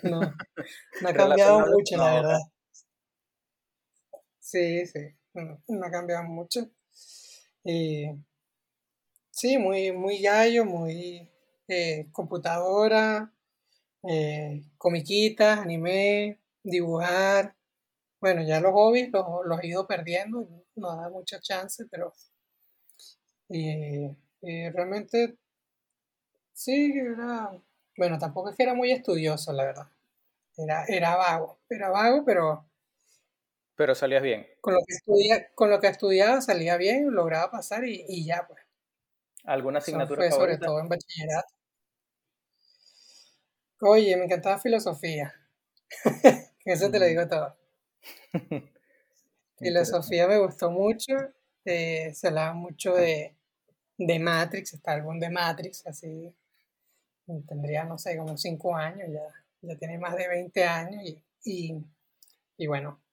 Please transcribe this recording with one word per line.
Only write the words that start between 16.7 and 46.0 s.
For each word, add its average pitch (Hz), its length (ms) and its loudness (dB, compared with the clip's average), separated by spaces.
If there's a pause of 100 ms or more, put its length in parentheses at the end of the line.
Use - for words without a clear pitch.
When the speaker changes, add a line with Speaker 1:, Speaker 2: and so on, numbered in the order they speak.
Speaker 1:
Bueno, 180 220 2
ya 156 180 2
los 190 120 4
hobbies 233 380 6
los, 190 140 0 (200)
los 170 180 -4
he 170 60 -6
ido 180 180 -4
perdiendo, 190 600 -6 (280)
no 180 220 -8
da 170 120 -10
mucha 185 320 -12
chance, 196 500 -8
pero, 175 220 -8 (1400)
eh, 151 680 -6 (260)
eh, 165 320 -8
realmente 208 640 -2 (1160)
sí, 285 440 0
era, 233 540 -6 (460)
bueno, 175 200 0
tampoco 170 320 -6
es 196 60 -10
que 262 80 2
era 247 100 2
muy 247 180 0
estudioso, 160 600 -2
la 135 120 -2
verdad. 135 220 -8 (720)
Era, 156 300 -4
era 175 300 0
vago, 165 520 0
era 208 200 -6
vago, 233 360 4
pero 165 420 2 (1080)
Speaker 2:
Pero 135 200 2
salías 135 280 2
bien. 110 220 -2 (160)
Speaker 1:
con 190 140 2
lo 175 120 6
que - 60 -12
estudia-, 208 600 2
con 208 160 4
lo 196 80 6
que 196 80 4
estudiaba 196 540 4
salía 175 360 0
bien, 247 340 2
lograba 170 380 0
pasar 220 360 -8
y, 202 220 -8
y 175 160 -6
ya, 170 240 -4
pues. - 120 -20 (840)
Speaker 2:
¿Alguna 135 340 -2
Speaker 1:
Eso - 0 -
Speaker 2:
asignatura 143 440 -4
Speaker 1:
fue 170 80 4
sobre 147 260 2
Speaker 2:
favorita? - 20 -10
Speaker 1:
todo 156 200 -2
en 165 80 -6
bachillerato. 156 640 -6 (2250)
Oye, 208 360 8
me 180 80 -2
encantaba 180 340 0
filosofía. 165 720 -4 (560)
<laughs> - 760 2